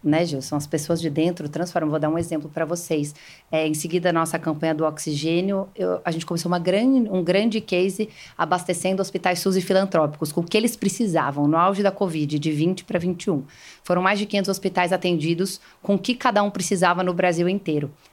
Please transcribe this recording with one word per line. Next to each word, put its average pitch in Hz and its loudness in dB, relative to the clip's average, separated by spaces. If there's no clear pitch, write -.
né, 160 4
Gilson? 147 -6
As 147 -2
pessoas 165 0
de 165 -2
dentro 160 0
transformam. 160 -2
Vou 156 2
dar 151 0
um 160 0
exemplo 165 -4
pra 160 -4
vocês. 151 -2
É, 160 0
em 156 0
seguida, 170 0
a - 2
nossa 165 0
campanha 160 -2
do 156 0
oxigênio, 165 -2
eu, 180 -2
a 175 -2
gente 165 -4
começou 170 -4
uma 175 0
gran-, 220 2
um 185 0
grande 208 2
case 190 0
abastecendo 180 0
hospitais 180 -2
sus 190 2
e 190 2
filantrópicos, 175 2
com 175 -2
o - 0
que 175 0
eles 220 2
precisavam 156 0
no 156 4
auge 190 2
da 202 4
covid, 160 -2
de 156 0
vinte 165 0
pra 190 -4
vinte 175 -2
e 208 -2
um. 139 0
Foram 180 0
mais 196 2
de 208 -2
quinhentos 202 -2
hospitais 185 0
atendidos 175 0
com 202 2
o - 2
que 233 -2
cada 208 2
um 202 0
precisava 180 2
no 180 0
Brasil 175 2
inteiro. 151 -2